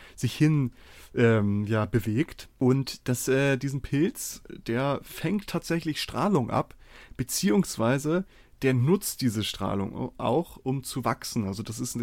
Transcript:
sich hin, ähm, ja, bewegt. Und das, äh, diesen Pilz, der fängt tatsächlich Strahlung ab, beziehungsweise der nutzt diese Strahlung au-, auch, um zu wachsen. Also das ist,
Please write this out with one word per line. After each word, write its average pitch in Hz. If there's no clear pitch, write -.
sich -
hin, 151
ähm, 107
ja, 107
bewegt. 113
Und 131
das, 127
äh, 139
diesen 135
Pilz, -
der 131
fängt -
tatsächlich 165
Strahlung 135
ab, 120
beziehungsweise 151
der 131
nutzt 131
diese 110
Strahlung 98
au-, -
auch, 123
um 131
zu -
wachsen. -
Also 98
das 113
ist, 123